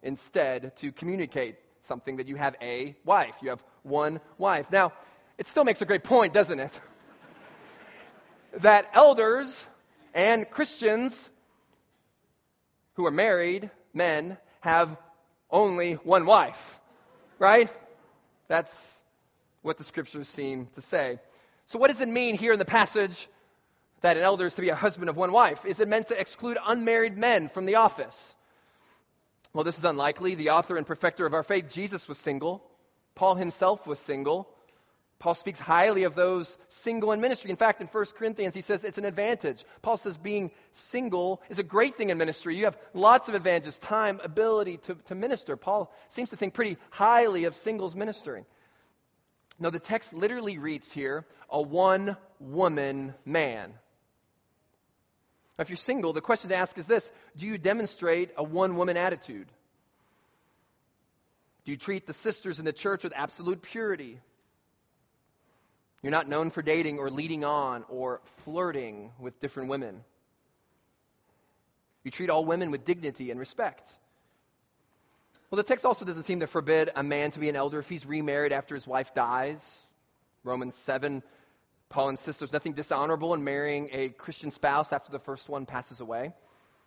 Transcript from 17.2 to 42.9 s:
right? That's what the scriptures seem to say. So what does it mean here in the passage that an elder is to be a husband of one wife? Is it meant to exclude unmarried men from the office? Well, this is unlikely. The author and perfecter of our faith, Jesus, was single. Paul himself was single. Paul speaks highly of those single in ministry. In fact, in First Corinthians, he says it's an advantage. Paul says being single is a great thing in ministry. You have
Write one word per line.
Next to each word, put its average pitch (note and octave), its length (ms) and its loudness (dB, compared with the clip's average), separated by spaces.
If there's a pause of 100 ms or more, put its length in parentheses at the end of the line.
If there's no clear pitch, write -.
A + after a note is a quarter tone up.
right? A3 300 8 (760)
That's E3 260 -2 (880)
what D#3 160 -6
the D#3 60 -16
scriptures D3 440 -10
seem C3+ 480 -8
to C#3 60 -18
say. C3 380 -4 (460)
So A#3 140 -8
what C#4 120 8
does A#3 100 -6
it B3 60 2
mean A#3 300 0
here A3+ 160 4
in G#3 60 4
the F#3 60 -2
passage G3+ 640 2 (720)
that F3 140 6
an E3+ 80 2
elder F#3 220 4
is F3 100 -4
to F#3+ 60 -6
be F3+ 80 0
a D#3 60 2
husband F3 340 -2
of D3+ 80 -4
one F3+ 140 0
wife? G#3 340 4
Is F#3+ 140 -4
it G#3+ 80 2
meant A3 200 0
to G#3 120 -2
exclude A#3 460 -6
unmarried A3+ 520 2
men G#3+ 320 2
from F#3+ 160 -6
the G3 100 2
office? - 600 2 (1160)
Well, D#3 100 -2
this E3 140 -4
is D#3+ 80 0
unlikely. D#3 500 0
The D3+ 160 0
author F3 260 2
and D3+ 80 -4
perfecter E3 400 -2
of D3 80 -2
our D#3 100 0
faith, F#3 260 -2
Jesus, F#3 380 -8
was C#3+ 100 -12
single. D3+ 460 -6 (520)
Paul F#3 200 4
himself F#3 520 0
was D3 120 -6
single. D3 480 -4 (720)
Paul E3+ 140 0
speaks F3+ 260 -10
highly F#3+ 440 4
of E3 100 0
those F3+ 440 0 (120)
single A3+ 420 -2
in G#3+ 100 0
ministry. A#3+ 280 -2
In F3+ 80 -6
fact, A3 240 4
in G#3 60 -12
First G#3 280 -4
Corinthians, G#3+ 380 -4
he F#3+ 80 -10
says G3 220 -2
it's G3+ 160 -8
an G3+ 60 -4
advantage. G3+ 600 -2 (160)
Paul A3+ 160 0
says F#3+ 180 -8
being G3 360 -4 (220)
single F#3 760 -4
is F#3 80 -12
a G3 60 -2
great A3+ 320 2
thing G#3 160 -2
in E3 80 0
ministry. E3 360 -2
You G#3 100 0
have F#3+ 120 0 (160)